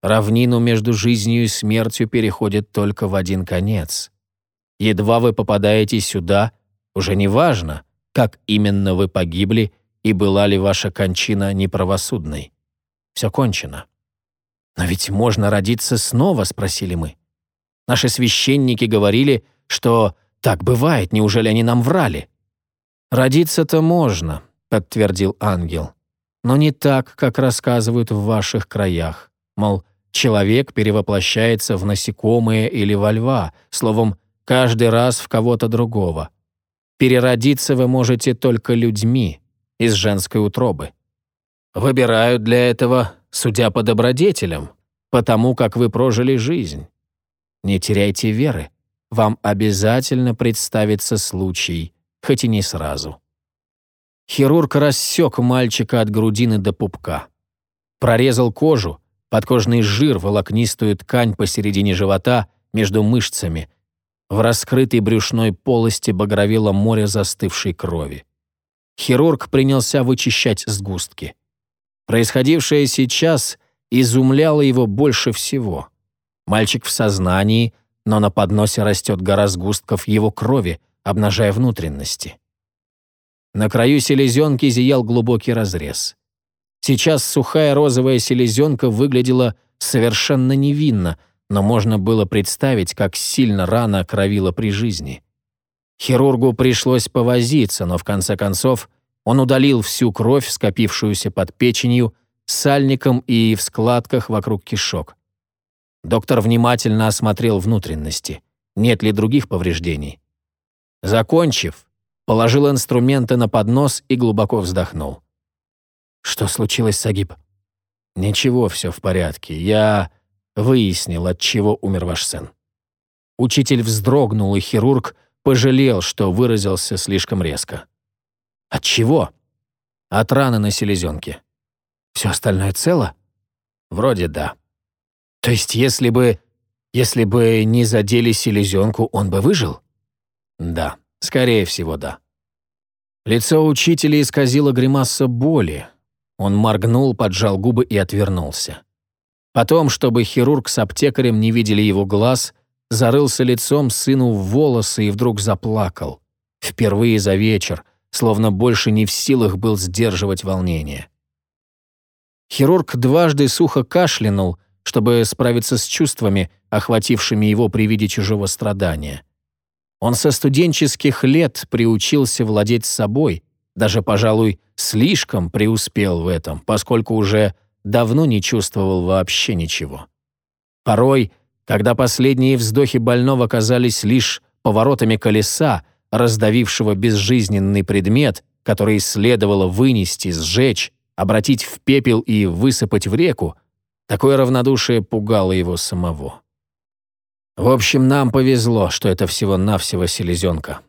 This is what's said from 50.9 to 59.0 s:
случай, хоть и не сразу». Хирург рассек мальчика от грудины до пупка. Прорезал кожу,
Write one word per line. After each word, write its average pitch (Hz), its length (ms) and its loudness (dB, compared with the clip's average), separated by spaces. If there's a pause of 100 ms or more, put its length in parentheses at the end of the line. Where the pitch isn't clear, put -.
случай, 90 760 -6 (280)
хоть - 220 0
и 123 40 0
не 110 140 0
сразу». 76 600 -8 (1080)
Хирург 151 460 2
рассек 143 640 0
мальчика 123 640 0
от 107 100 -2
грудины 110 480 0
до 98 120 -2
пупка. - 580 -8 (720)
Прорезал 120 540 2
кожу, 113 480 0 (280)